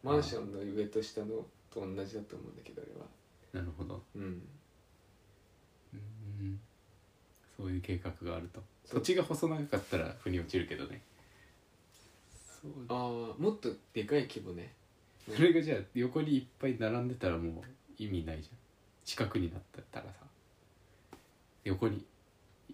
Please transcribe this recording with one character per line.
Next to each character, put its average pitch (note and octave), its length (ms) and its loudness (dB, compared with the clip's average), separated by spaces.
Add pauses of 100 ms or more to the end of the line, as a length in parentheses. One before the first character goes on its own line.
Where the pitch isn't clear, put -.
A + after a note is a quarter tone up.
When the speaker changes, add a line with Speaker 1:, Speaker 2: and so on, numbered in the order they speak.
Speaker 1:
あ C3+ 40 -2
ー。 C#3+ 40 6
Speaker 2:
マ D3 60 8
ン D3 40 4
シ - 140 -2
ョ G#2+ 80 -4
ン G2+ 80 -6
の G2 80 -6
上 G#2 260 0
と A2 160 2
下 G#2+ 220 -4
の A2 220 -4 (240)
と A2+ 100 -6
同 F#2+ 240 -4
じ F#2+ 100 -10
だ G#2+ 80 -4
と - 140 -12
思 - 120 -12
う - 40 -14
ん - 40 -14
だ - 60 -16
け - 100 -16
ど、 - 100 -10
俺 - 180 -12
は。 - 60 -14 (460)
Speaker 1:
な F#2 100 -4
る F2 140 -4
ほ F#2 80 -6
ど。 F2+ 180 -8 (120)
Speaker 2:
う G2+ 40 -10
ん。 F#2 240 -6 (1500)
Speaker 1:
う - 20 -12
ん。 G#2 640 -6 (960)
そ G2+ 80 -6
う F#2 60 0
い F#2 80 2
う - 20 0
計 F2+ 180 0
画 F2 140 -6 (100)
が E2+ 140 -2
あ F2 40 -4
る F2 80 -8
と。 - 140 -12 (220)
Speaker 2:
そ - 120 0
う。 D3+ 40 4
Speaker 1:
土 D3 60 -2
地 F#3 100 8
が F3+ 80 6
細 E3 240 2
長 D#3 180 0
か G2+ 120 2
っ - 80 -4
た F#2 120 0
ら D#2+ 220 -2
腑 F#2 100 -2
に F2+ 80 4
落 E2+ 100 -2
ち F#2 100 4
る E2+ 100 0
け D#2+ 80 -4
ど C#2 100 -4
ね。 - 160 -10 (1600)
そ D3+ 60 -10
う。 D3 40 -10 (160)
Speaker 2:
あ A#2+ 40 0 (460)
ー、 - 20 0
も G#3 120 6
っ G#3+ 60 0
と F3 120 0 (220)
で A2 120 0
か C#3 120 4
い C#3 120 4
規 - 120 -8
模 F#2 120 -8
ね。 F2 200 -8 (560)
Speaker 1:
そ G#2+ 140 2
れ E3+ 100 12
が E3 100 8
じ D3+ 100 2
ゃ A2+ 40 4
あ - 20 2 (160)
横 B2 280 2
に D3+ 140 6
い B2+ 40 6
っ B2 40 -6 (160)
ぱ C3+ 80 2
い B2 100 2
並 A2 200 4
ん B2 100 0
で B2 80 -2
た F#2+ 120 2
ら E2+ 100 2
も E2 240 -2
う - 20 -12 (340)
意 G#2+ 80 -4
味 F2+ 180 0
な D#2+ 100 -4
い D#2 80 -6
じ - 100 -14
ゃ - 20 -20
ん。 - 40 -18 (460)
四 - 120 -6
角 G2+ 240 2
に E2+ 120 2
な F#2 60 -6
っ - 40 -12
て - 280 -14
た - 100 -8
ら - 120 -12
さ。 - 140 -18 (1400)
横 G2+ 240 4
に G2 160 -2 (680)